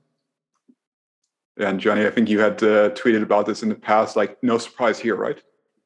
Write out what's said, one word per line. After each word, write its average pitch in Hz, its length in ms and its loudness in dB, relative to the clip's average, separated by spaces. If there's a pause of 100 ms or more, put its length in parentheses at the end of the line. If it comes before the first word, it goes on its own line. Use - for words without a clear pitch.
(1600)
Yeah, 101 120 -4
and 95 100 -2
Johnny, 107 260 0
I 101 60 0
think 110 180 0
you 104 100 2
had, 104 220 0
uh, 107 300 4
tweeted 110 320 0
about 104 220 0
this 107 180 -6
in 110 60 -2
the 104 60 -4
past, 107 400 0
like, 104 280 -2
no 117 140 2
surprise 113 420 -4
here, 110 160 -2
right? - 260 -6 (440)